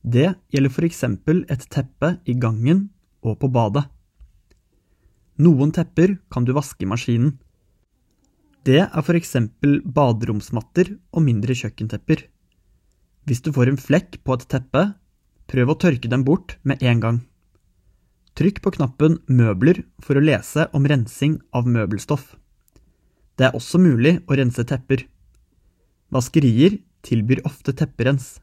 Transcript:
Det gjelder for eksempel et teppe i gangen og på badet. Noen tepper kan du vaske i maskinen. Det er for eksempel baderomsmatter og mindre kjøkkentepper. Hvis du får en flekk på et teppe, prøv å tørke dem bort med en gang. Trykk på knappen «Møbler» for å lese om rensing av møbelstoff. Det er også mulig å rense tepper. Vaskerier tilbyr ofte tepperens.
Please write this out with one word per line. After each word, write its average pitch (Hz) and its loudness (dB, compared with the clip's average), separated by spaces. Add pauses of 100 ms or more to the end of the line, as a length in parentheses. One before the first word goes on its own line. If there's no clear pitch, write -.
Det 123 2 (240)
gjelder 135 0
for 165 -2
eksempel 156 -2
et 131 -6
teppe 147 -4 (120)
i 123 -2
gangen 123 0 (380)
og 110 -4
på 135 0
badet. 120 0 (1500)
Noen 151 4
tepper 185 0 (160)
kan 123 -2
du 127 -2
vaske - -8
i 95 -6
maskinen. 120 -2 (1300)
Det 147 4
er 156 -4
for 170 2
eksempel 143 0
baderomsmatter 120 -2 (220)
og 170 0
mindre 120 0
kjøkkentepper. 110 -6 (1000)
Hvis 123 -4
du 156 -4
får 127 2
en 139 -4
flekk - -2
på 127 0
et 123 -12
teppe, 131 -2 (640)
prøv 127 0
å 160 -2
tørke 123 0
dem 127 0
bort - -2 (100)
med 139 -2
en 120 2
gang. 117 0 (1160)
Trykk 196 0
på 196 -2
knappen 151 0 (100)
«Møbler» 120 4 (260)
for 139 2
å - 4
lese 151 0 (100)
om 139 2
rensing 143 0 (180)
av 123 -2
møbelstoff. 110 -4 (960)
Det 131 2
er 127 0
også 170 0
mulig 156 4 (100)
å 139 2
rense 123 0
tepper. 127 -4 (1040)
Vaskerier 135 2 (320)
tilbyr 117 0
ofte - -8
tepperens. 135 -4